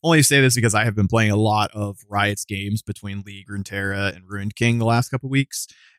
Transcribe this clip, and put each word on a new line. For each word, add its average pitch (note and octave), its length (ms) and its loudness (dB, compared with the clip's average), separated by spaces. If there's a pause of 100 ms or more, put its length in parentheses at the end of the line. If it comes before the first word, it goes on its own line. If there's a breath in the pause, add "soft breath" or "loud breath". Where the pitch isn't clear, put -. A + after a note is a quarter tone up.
only D#3+ 220 4
say C#3 180 4
this B2+ 140 4
because A2+ 180 2
I G#2+ 120 2
have G#2+ 100 0
been G2+ 140 2
playing A2 200 2
a G2+ 60 2
lot G#2+ 380 2
of G2+ 340 -8
Riot's G2+ 380 -2
games G2+ 360 -6
between G2+ 400 -10
League, G2 280 -18
Runeterra, G2 640 -4
and F#2 120 -20
Ruined G2+ 280 -8
King A#2 240 0
the A2+ 60 0
last A#2 240 0
couple C3 200 -8
weeks, C3+ 380 -4 (320 soft breath)